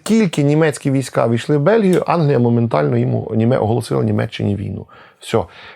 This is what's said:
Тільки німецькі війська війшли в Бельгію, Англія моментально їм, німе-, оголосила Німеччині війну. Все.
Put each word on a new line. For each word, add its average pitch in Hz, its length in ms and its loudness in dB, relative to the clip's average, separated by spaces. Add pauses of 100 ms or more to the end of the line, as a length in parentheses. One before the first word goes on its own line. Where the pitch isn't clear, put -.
Тільки 208 400 0
німецькі 147 480 0
війська 131 380 0
війшли 120 280 0
в 147 40 2
Бельгію, 185 460 2
Англія 147 320 2
моментально 120 580 2
їм, 117 280 -2 (100)
німе-, 113 240 2
оголосила 120 460 -2
Німеччині 110 520 -2
війну. 98 300 -8 (320)
Все. - 240 -2 (340)